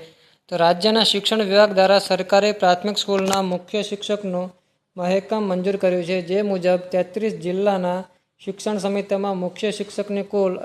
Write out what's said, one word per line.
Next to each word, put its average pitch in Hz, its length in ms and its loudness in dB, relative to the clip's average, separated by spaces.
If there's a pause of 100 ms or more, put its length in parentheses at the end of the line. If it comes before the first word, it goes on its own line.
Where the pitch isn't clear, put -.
(500)
તો - 80 -12
રાજ્યના 180 480 4
શિક્ષણ 214 380 0
વિભાગ 202 300 4
દ્વારા 190 340 4
સરકારે 196 460 2
પ્રાથમિક 196 440 2
સ્કૂલના 196 460 0
મુખ્ય 180 400 -4
શિક્ષકનું 196 640 -6 (500)
મહેકમ 190 480 0
મંજૂર 185 320 0
કર્યું 180 280 2
છે. 185 160 0
જે 175 200 -2
મુજબ 185 480 2
તેત્રીસ 185 480 -2
જિલ્લાના 180 640 -2 (420)
શિક્ષણ 202 380 -6
સમિતિમાં 196 580 -2
મુખ્ય 180 340 -4
શિક્ષકની 202 540 -6
કુલ 196 260 0 (140)